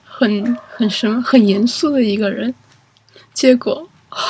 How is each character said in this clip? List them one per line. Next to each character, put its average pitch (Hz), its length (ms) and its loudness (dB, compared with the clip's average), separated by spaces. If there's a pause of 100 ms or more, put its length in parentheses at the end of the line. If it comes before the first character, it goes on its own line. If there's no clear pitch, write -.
很， 214 520 -2
很 - 340 -4
什 - 180 -2
么， 226 140 -2
很 240 260 4
严 202 180 2
肃 294 260 -2
的 262 120 0
一 202 140 -2
个 208 120 -2
人， 226 240 -6 (800)
结 254 220 4
果， 302 340 -4 (200)
啊， - 100 -12 (100)